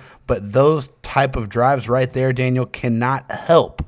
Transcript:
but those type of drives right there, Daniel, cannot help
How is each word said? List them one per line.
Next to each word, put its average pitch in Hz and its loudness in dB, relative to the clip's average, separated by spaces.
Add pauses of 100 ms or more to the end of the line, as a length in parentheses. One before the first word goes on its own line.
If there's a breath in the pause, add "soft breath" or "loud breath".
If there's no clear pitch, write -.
(260 loud breath)
but 101 -4
those 139 2 (120)
type 139 0
of 113 -6
drives 120 0
right 127 0
there, 131 0
Daniel, 127 0
cannot 123 -4
help 139 2